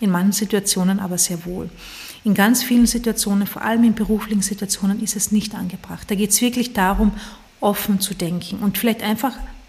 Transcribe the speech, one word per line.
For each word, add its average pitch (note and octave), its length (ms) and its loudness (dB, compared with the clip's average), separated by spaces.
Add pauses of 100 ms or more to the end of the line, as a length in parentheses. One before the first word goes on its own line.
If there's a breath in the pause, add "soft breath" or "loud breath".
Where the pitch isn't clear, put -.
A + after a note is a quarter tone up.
in G3+ 100 2
manchen F3+ 220 4
Situationen G3 640 0
aber F3+ 180 -4
sehr F3 280 -2
wohl. F3+ 260 -8 (560 loud breath)
In G3+ 80 4
ganz A3 300 4
vielen A#3+ 220 6
Situationen, G#3+ 600 0
vor - 160 -10
allem A#3 220 4
in A3+ 100 6
beruflichen G#3 480 0
Situationen, G3+ 580 -2
ist A3 140 -4
es G3 160 -4
nicht G#3 240 2
angebracht. F#3 560 -10
Da G#3 60 2
geht's G3+ 240 2
wirklich A#3+ 320 0
darum, G3+ 400 2 (480 loud breath)
offen G3+ 400 0
zu - 140 -4
denken F3 440 -4
und G3+ 200 0
vielleicht A3+ 260 0
einfach A3 280 -2 (360)